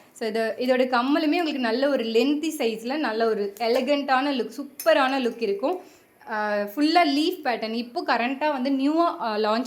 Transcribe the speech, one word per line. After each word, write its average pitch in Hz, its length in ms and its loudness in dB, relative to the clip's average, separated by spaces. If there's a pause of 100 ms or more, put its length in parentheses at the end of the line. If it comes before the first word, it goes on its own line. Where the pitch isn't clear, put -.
(140)
So, 226 140 -6
இது, 220 300 -2
இதோட 254 300 2
கம்மலுமே 294 500 2
உங்களுக்கு 302 220 -2
நல்ல 254 300 0
ஒரு 254 140 0
லென்த்தி 285 540 2
சைஸ்ல 233 400 -4
நல்ல 226 300 0
ஒரு 202 320 -2
எலகண்டான 262 720 2
லுக், 240 200 -4
சூப்பரான 277 680 0
லுக் 233 220 -2
இருக்கும். 226 340 0 (520)
அஹ், 208 380 -2
ஃபுல்லா 311 420 4
லீஃப் 311 360 0
பேட்டர்ன். 220 280 -2
இப்போ 240 360 -6
கரண்ட்டா 269 440 0
வந்து 262 180 -2
நியூவா, 294 380 2 (120)
அஹ், 214 200 -2
லான்ச் 220 280 0